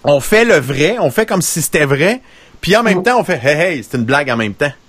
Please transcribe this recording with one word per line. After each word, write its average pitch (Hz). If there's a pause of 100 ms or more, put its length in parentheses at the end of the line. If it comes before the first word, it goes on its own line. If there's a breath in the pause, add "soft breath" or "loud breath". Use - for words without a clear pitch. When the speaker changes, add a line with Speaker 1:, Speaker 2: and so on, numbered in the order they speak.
Speaker 1:
on 143
fait 214
le 220
vrai, 143
on 156
fait 220
comme 185
si -
c'était 151
vrai, 160 (380 soft breath)
puis 180
en 226
même 208
Speaker 2:
Mhm. 180
Speaker 1:
temps, 240
on 196
fait, « 160
Hey, 156
hey, 123
c'est -
une 120
blague 135
en 117
même 107
temps. » 143 (180)